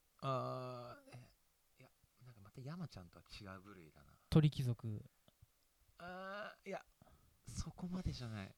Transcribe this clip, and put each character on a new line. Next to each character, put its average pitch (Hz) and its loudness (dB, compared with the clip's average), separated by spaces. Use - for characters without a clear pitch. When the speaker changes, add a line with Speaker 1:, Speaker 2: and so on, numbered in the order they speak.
Speaker 1:
あ 127 -2
ー、 120 -10
え、 127 -14
い - -18
や、 127 -20
な 123 -18
ん - -20
か 101 -20
ま 101 -18
た 139 -12
山 156 -4
ち - -10
ゃ 92 -8
ん 85 -12
と - -20
は 82 -18
違 - -10
う 92 -14
部 101 -12
類 82 -14
だ 71 -20
な。 - -20
Speaker 2:
鳥 151 12
貴 - 0
族。 113 0
Speaker 1:
あ 190 -6
ー、 196 -6
い - -2
や、 180 -2
そ - -2
こ - -4
ま 180 0
で - 4
じ 123 -2
ゃ 117 -2
な 107 -2
い。 - -10